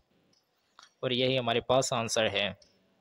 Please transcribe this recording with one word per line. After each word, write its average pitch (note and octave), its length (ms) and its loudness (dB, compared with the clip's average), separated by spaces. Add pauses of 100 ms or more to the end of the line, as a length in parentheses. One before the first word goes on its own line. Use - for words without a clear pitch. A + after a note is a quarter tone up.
(1040)
और B2+ 100 -2
यही B2+ 220 2
हमारे A#2 240 0
पास B2+ 340 0
आंसर A2+ 340 0
है। G2 300 -2 (440)